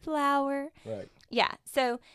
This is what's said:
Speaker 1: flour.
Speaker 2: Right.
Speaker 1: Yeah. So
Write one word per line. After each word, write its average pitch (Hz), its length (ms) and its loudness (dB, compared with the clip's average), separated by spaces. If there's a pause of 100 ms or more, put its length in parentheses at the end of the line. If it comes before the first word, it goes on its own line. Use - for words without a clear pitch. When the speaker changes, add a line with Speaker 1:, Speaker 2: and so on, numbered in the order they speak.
Speaker 1:
flour. 277 680 0 (120)
Speaker 2:
Right. - 240 -8 (220)
Speaker 1:
Yeah. 233 220 2 (140)
So 247 340 0 (160)